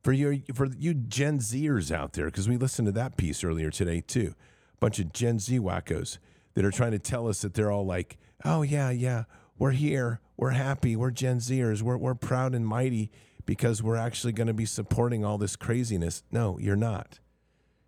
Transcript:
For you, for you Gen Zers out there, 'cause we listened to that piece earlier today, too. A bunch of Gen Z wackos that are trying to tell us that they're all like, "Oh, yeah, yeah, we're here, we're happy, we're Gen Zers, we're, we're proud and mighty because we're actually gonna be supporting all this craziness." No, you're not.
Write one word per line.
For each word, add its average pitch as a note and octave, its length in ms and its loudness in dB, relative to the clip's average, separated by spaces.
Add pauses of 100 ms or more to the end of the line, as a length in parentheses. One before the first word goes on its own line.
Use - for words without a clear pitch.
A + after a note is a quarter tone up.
For C3 100 4
you, C#3+ 280 2 (120)
for C3+ 140 0 (100)
you E3 160 0
Gen C3+ 460 0
Zers A#2 520 0
out D2 220 -4
there, D#2+ 180 -2
'cause G2 160 -2
we B2 80 2
listened A#2+ 320 0
to G2+ 60 2
that A#2 240 -2
piece D#2 260 -2
earlier D#2+ 280 -2
today, E2+ 280 0
too. - 360 -2 (380)
A - 60 -20
bunch A2 200 0
of E2 120 -2
Gen A#2 280 0
Z A#2+ 200 0
wackos F2+ 580 -4 (360)
that F#2 100 2
are G2 80 4
trying A#2 200 0
to G#2 80 0
tell A#2 280 -4
us G#2 140 -2
that F#2+ 120 -6
they're G#2+ 180 2
all G2+ 140 0
like, F2+ 320 -4 (280)
"Oh, D#3+ 160 2
yeah, C#3+ 280 0
yeah, B2 340 -2 (340)
we're C3+ 140 2
here, C3 500 0 (160)
we're C3 140 2
happy, C3+ 440 2
we're B2 160 0
Gen B2+ 280 0
Zers, A#2+ 420 0
we're, B2 160 0
we're B2+ 180 0
proud B2+ 400 0
and A2+ 100 0
mighty A2+ 460 0 (340)
because A#2 380 2
we're A2+ 140 2
actually A#2 340 -2
gonna A2+ 220 0
be A2 120 0
supporting A2 600 0
all G#2 120 0
this G2+ 200 -2
craziness." A2+ 760 0
No, A2 280 2
you're G2+ 180 2
not. A2 420 -2 (680)